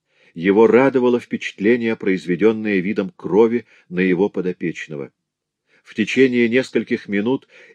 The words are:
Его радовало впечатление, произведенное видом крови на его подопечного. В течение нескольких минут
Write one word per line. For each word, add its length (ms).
Его 340
радовало 540
впечатление, 760
произведенное 840
видом 320
крови 560
на 100
его 300
подопечного. 840
В 120
течение 540
нескольких 580
минут 400